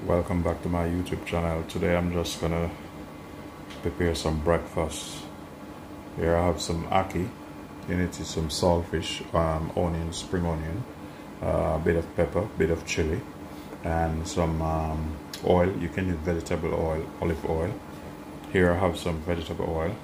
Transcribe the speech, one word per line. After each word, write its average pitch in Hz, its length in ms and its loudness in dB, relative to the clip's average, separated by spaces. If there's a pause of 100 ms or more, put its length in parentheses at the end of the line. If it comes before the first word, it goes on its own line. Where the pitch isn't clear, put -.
Welcome 87 360 4
back 85 220 0
to 90 60 -2
my 87 180 2
YouTube 90 380 -2
channel. 82 440 0
Today 87 260 2
I'm 87 160 2
just 85 300 -2
gonna 82 300 2 (1120)
prepare 85 320 2
some 80 240 0
breakfast. 80 840 0 (920)
Here 85 200 4
I 87 120 6
have 85 120 2
some 82 280 -2
ackee. 95 420 2 (580)
In 90 120 0
it 90 200 0
is 82 80 -6
some 80 220 -2
saltfish, - 720 2 (140)
um, 80 420 2
onion, 82 340 0
spring 87 320 -2
onion, 80 400 -2 (600)
uh, 82 360 2
a - 60 -4
bit 87 120 6
of - 180 -4
pepper, 87 320 2 (100)
bit 82 140 4
of 82 160 0
chili, 85 340 0 (600)
and 82 440 2
some, 82 360 2
um, 80 540 0 (280)
oil. 90 320 8
You - 120 -2
can 95 180 0
use 87 180 2
vegetable 82 480 0
oil, 82 320 0 (160)
olive 87 260 0
oil. 80 240 2 (800)
Here 90 200 8
I 87 80 4
have 90 180 4
some 80 220 -2
vegetable 82 500 -2
oil. 82 240 0 (100)